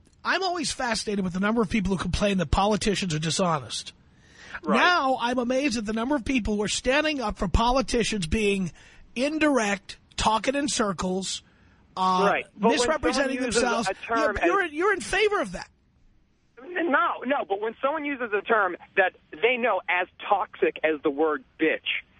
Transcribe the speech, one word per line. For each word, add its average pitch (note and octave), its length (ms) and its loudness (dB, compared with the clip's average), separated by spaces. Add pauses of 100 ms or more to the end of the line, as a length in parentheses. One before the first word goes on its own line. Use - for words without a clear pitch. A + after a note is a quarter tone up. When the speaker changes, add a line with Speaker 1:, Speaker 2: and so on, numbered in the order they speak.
(240)
Speaker 1:
I'm D4+ 180 0
always F4 300 -2
fascinated G#3+ 520 -2
with F#3 80 -2
the F#3 80 -4
number A3 220 2
of G3 80 -2
people G3 260 0
who - 60 -6
complain G3 360 0
that E3 120 -2
politicians G3 640 2
are D3+ 40 -2
dishonest. D#3+ 720 -2 (720)
Speaker 2:
Right. A#3 140 2
Speaker 1:
Now, D4 440 4
I'm B3 180 0
amazed B3+ 400 0
at G#3 80 -6
the G#3+ 60 -4
number A3+ 240 0
of A#3 80 -4
people A3 320 0
who G3+ 60 0
are G3 60 -2
standing D4 520 0
up G#3 180 -4
for G3 100 0
politicians A3+ 760 2
being G3 460 0 (440)
indirect, C4 840 0 (180)
talking A3 380 2
in C#4+ 140 0
circles, F#3+ 760 -2 (540)
uh, F#3 340 4
Speaker 2:
Right. D3 160 -2 (100)
But G#3 120 2
when C4 100 6
Speaker 1:
misrepresenting C4 580 0
Speaker 2:
someone B3+ 100 -4
uses A#3 160 0
Speaker 1:
themselves. A#3 260 0
Speaker 2:
a G3 60 -4 (120)
term A3+ 120 0
Speaker 1:
You're, A3 200 0
Speaker 2:
as - 60 0
Speaker 1:
you're, F#4 220 2
you're E4 280 0
in F4+ 60 -2
favor G4+ 400 0
of G3+ 120 -6
that. F3+ 160 -12 (920)
Speaker 2:
No, E4+ 460 0 (180)
no, B3+ 220 0
but C#4 120 -2
when A3 220 -4
someone D4 220 -2
uses B3 280 -4
a G3+ 100 0
term G3+ 340 2 (200)
that F#3 180 2 (180)
they A#3+ 240 0
know A3+ 320 0
as F3+ 180 0 (220)
toxic G3 560 0
as D#3 180 0
the D#3+ 80 0
word D3 320 0 (160)
bitch D3+ 220 0 (400)